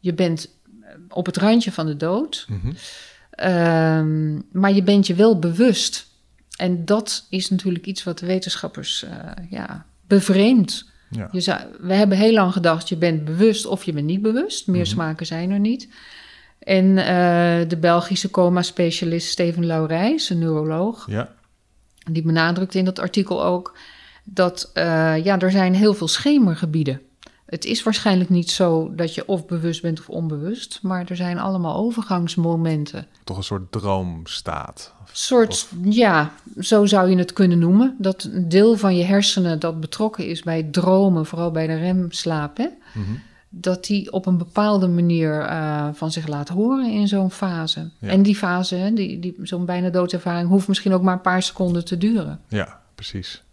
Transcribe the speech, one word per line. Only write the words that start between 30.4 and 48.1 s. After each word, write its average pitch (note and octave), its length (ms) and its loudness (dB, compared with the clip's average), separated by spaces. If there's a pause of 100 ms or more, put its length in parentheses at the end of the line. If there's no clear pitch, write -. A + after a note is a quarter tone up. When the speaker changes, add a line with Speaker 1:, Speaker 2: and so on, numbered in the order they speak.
Speaker 1:
maar F#3 260 -4
er F3+ 80 -8
zijn F3 220 -4
allemaal F3 380 -2
overgangsmomenten. E3+ 1300 -2 (180)
Speaker 2:
Toch F#2 120 -8
een G2 80 -8
soort F#2+ 280 -6
droomstaat? F2+ 1300 -6
Of - 100 -20
Speaker 1:
Soort, A#3 380 2
Speaker 2:
of - 180 -6 (260)
Speaker 1:
ja, F3 380 4 (280)
zo G#3 260 4
zou F#3+ 240 4
je F#3 60 6
het F3+ 160 0
kunnen F3+ 260 4
noemen. G3+ 400 6
Dat F#3+ 260 -4
een F3 240 -4
deel G#3 280 6
van G3 200 2
je F3 80 2
hersenen F#3 560 2
dat E3 200 -4
betrokken G#3+ 460 -4
is E3+ 160 -8
bij E3 200 -2
dromen, F3+ 640 2
vooral E3+ 240 -4
bij D#3+ 160 -2
de D#3+ 100 -2
remslaap, E3 800 -2
hè, B3 100 -4 (280)
Speaker 2:
Mhm. G2+ 160 -6 (380)
Speaker 1:
dat F3+ 360 -6
die G3+ 280 -4
op F#3+ 140 -4
een F#3 120 2
bepaalde G3 500 0
manier, E3+ 520 2
eh, D3+ 520 -4
van D#3+ 200 -6
zich D#3+ 140 -8
laat C#3+ 220 -6
horen A#3 420 0
in G#3 180 2
zo'n G3 220 0
fase. E3 680 -6
Speaker 2:
Ja. G3+ 100 -8
Speaker 1:
En F#3+ 140 6